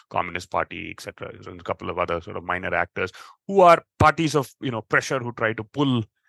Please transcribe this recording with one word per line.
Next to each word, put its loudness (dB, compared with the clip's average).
Communist -6
Party, -4
et -18
cetera, -14
and -16
a -20
couple -6
of -6
other -2
sort -14
of -8
minor -4
actors -4
who 2
are 8
parties 4
of, 0
you -6
know, -6
pressure -2
who -6
try 0
to -6
pull, 0